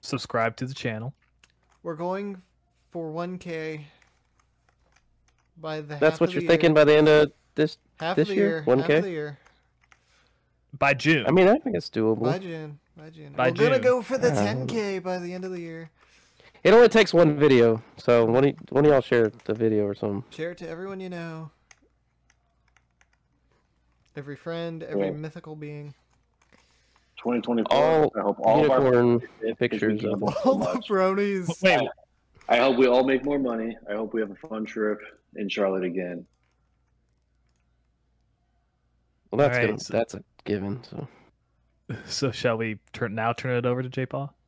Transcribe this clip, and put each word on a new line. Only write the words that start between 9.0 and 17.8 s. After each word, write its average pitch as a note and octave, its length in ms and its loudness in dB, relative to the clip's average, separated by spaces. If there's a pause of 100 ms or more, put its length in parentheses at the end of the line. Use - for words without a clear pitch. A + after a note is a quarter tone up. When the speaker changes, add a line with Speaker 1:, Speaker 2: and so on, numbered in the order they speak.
Speaker 2:
the G3 60 -8
year. D3+ 280 -10 (1400)
Speaker 1:
By C#3 160 4
June. C#3 320 2
Speaker 3:
I C#3+ 60 2
mean, F#3 160 6
I A#3+ 100 4
think B3+ 160 -6
it's E3+ 160 -8
doable. A2 320 0
Speaker 2:
By C3+ 160 -2
June. D#3+ 400 -12 (180)
By D#3 140 -20
June. - 220 -20
Speaker 1:
By B2+ 160 0
Speaker 2:
We're E3+ 80 -2
gonna B3 200 4
Speaker 1:
June. B3 60 0
Speaker 2:
go B3 200 2
for C4 160 -6
the B3 120 2
Speaker 3:
Uh, - 60 -2
Speaker 2:
ten C3 320 -2
K G3+ 320 -4
by F3+ 180 -6
the F3 160 -10
end F#3 100 -10
of F#3 60 -10
the F3+ 100 -10
year. E3 300 -14 (720)
Speaker 3:
It F#3 120 6
only A#3 160 10
takes A3 240 4
one D#3 240 6
video, A#2 440 6 (140)